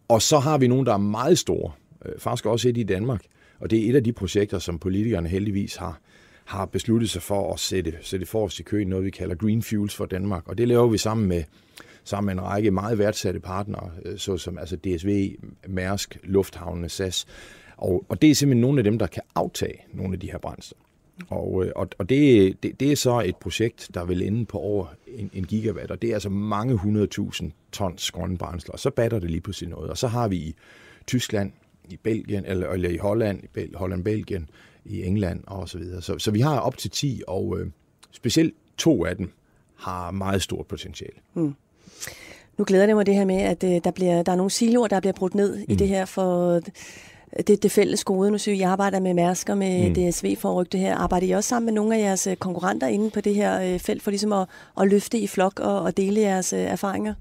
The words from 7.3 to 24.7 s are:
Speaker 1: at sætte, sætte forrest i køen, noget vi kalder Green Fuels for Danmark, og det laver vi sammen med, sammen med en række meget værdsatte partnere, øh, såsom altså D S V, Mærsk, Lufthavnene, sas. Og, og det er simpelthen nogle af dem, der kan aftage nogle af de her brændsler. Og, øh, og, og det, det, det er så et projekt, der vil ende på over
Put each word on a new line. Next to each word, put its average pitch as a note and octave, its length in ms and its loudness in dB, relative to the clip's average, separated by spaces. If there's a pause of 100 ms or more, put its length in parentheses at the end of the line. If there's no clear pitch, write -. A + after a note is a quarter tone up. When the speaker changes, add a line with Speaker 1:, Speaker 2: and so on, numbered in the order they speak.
Speaker 1:
at F2 80 -6
sætte, E2+ 420 -2
sætte F#2 240 -6
forrest G#2+ 340 -2
i - 20 -14
køen, G#2 260 -2
noget F#2 160 0
vi G2 60 -2
kalder F2+ 240 -6
Green G#2+ 280 0
Fuels G#2 320 -2
for G2 120 -6
Danmark, F#2 420 -4
og F#2 100 -6
det A#2+ 100 2
laver A#2+ 200 6
vi G#2+ 100 4
sammen A2 300 0
med, F2 140 0 (640)
sammen G2+ 220 -4
med F#2 160 -4
en F#2+ 60 -6
række G2+ 220 2
meget G2+ 280 0
værdsatte G2+ 420 0
partnere, F#2+ 500 -8 (140)
øh, G2 140 -10
såsom F2+ 400 -6
altså E2 180 -8
D F2+ 220 -4
S E2+ 80 -6
V, G2+ 300 0 (320)
Mærsk, F#2+ 560 -4
Lufthavnene, F2 640 -2
sas. - 380 -4 (500)
Og, F#2+ 320 0
og - 140 0
det D3+ 80 8
er C#3 40 6
simpelthen C3+ 260 4
nogle C3+ 200 4
af G#2 40 0
dem, G#2+ 140 2
der G2+ 80 0
kan - 160 -10 (120)
aftage - 420 -4 (160)
nogle F#2 200 -6
af F2+ 80 -6
de F#2 100 -10
her F2+ 80 -10
brændsler. - 400 -14 (500)
Og, F#2 360 -2
øh, F#2+ 120 -2
og, F#2 120 -4 (100)
og F2+ 100 -4
det, B2+ 540 6
det, - 180 -6
det C#3 120 2
er C#3 40 2
så A#2+ 300 2
et F2+ 100 -2
projekt, - 580 -4
der F2+ 100 -6
vil F2+ 180 0
ende G#2 240 -2
på - 120 -8
over G2 280 -2 (200)